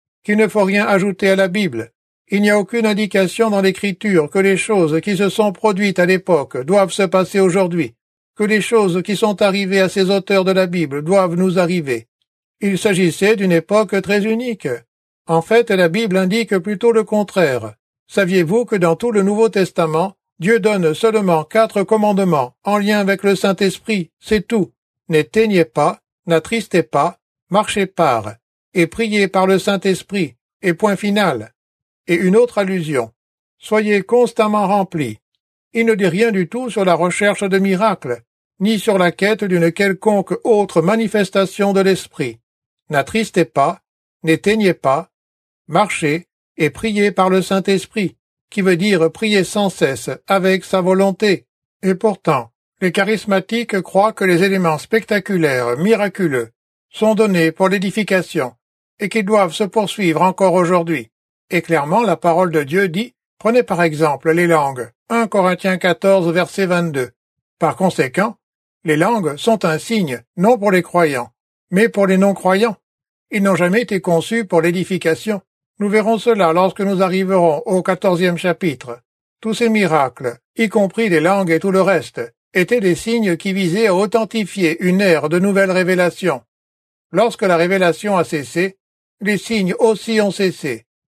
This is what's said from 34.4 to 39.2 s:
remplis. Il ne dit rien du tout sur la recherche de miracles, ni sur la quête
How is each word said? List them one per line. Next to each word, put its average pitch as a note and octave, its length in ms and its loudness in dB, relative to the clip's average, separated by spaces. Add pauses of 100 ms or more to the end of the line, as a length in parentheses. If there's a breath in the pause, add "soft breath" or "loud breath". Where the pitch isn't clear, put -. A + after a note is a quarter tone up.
remplis. F3 520 -2 (540)
Il A3+ 120 0
ne A3+ 80 4
dit G3 140 0
rien G#3+ 240 0
du F#3+ 180 -2
tout B3 200 -8
sur G3+ 140 -2
la F3+ 120 4
recherche F#3 480 0
de G3 160 0
miracles, F#3+ 640 -2 (360)
ni G#3 200 0
sur G3 180 0
la F3 140 2
quête G#3 320 -2